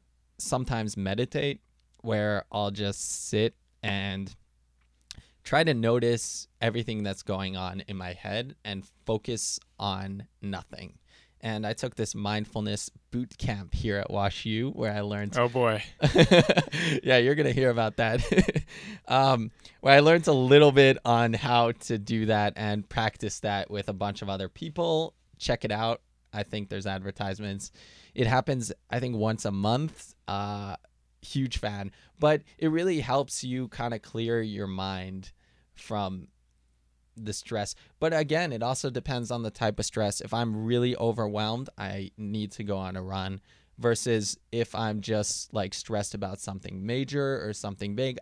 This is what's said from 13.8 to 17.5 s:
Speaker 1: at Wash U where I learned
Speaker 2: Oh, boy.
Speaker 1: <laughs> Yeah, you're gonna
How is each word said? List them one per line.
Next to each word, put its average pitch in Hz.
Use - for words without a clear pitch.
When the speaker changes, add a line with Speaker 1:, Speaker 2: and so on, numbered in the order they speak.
Speaker 1:
at 101
Wash 101
U 110
where 110
I 104
learned 104
Speaker 2:
Oh, 120
boy. 117
Speaker 1:
<laughs> 143
Yeah, 127
you're 131
gonna 139